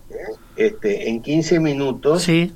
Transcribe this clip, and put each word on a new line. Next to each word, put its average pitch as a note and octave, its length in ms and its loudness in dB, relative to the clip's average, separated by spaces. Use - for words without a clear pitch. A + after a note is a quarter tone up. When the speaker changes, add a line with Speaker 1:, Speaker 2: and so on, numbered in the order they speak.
Speaker 1:
este, G#2+ 540 0
en A2+ 120 -2
quince D#3 380 2
minutos, C#3+ 640 0
Speaker 2:
Sí. E3+ 320 2